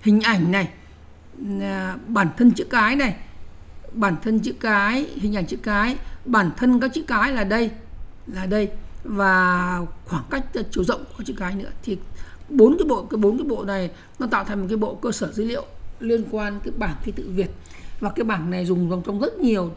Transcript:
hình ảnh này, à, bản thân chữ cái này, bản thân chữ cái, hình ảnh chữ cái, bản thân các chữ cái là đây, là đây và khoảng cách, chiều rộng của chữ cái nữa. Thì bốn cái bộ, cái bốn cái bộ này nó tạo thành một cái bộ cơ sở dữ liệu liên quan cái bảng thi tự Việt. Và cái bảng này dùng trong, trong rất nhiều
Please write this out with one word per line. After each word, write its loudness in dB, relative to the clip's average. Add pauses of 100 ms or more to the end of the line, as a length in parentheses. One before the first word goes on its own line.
hình 6
ảnh 2
này, 2 (920)
à, -4 (100)
bản 2
thân 10
chữ 0
cái 4
này, 2 (760)
bản 2
thân 2
chữ -2
cái, 2 (100)
hình -2
ảnh -2
chữ -6
cái, 0 (280)
bản 4
thân 6
các 0
chữ -2
cái 2
là 2
đây, 2 (560)
là -6
đây 2 (360)
và 2 (240)
khoảng -4
cách, -2 (260)
chiều 0
rộng -2 (120)
của -10
chữ -6
cái -4
nữa. -6 (120)
Thì -4 (500)
bốn 8
cái 2
bộ, 2
cái -4
bốn 4
cái -4
bộ -4
này -2 (280)
nó -4
tạo 0
thành -4
một -2
cái 0
bộ -2
cơ -4
sở -4
dữ -2
liệu -4 (360)
liên 2
quan -4
cái -4
bảng -2
thi -4
tự -8
Việt. -2 (500)
Và -2
cái -4
bảng -2
này -2
dùng 2
trong, -2
trong -4
rất -2
nhiều 2